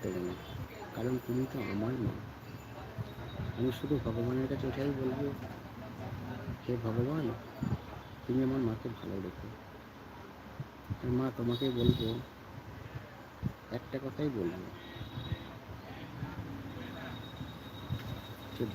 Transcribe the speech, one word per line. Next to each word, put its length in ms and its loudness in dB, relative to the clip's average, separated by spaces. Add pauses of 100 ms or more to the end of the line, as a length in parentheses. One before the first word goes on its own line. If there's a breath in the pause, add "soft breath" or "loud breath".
দেবো 160 0
না, 140 0 (640)
কারণ 320 2
তুমি 260 4
তো 60 0
আমার 340 2
মা। 180 4 (1500)
আমি 220 6
শুধু 240 4
ভগবানের 440 4
কাছে 180 2
এটাই 200 2
বলবো, 460 2 (1400)
হে 80 6
ভগবান, 540 4 (960)
তুমি 180 6
আমার 140 6
মাকে 300 4
ভালো 280 -2
রেখো। 320 -4 (1500)
আর 100 4
মা, 240 6
তোমাকে 340 4
বলবো, 480 8 (1500)
একটা 280 -2
কথাই 300 0
বলবো, 340 2 (4000)
যে 160 4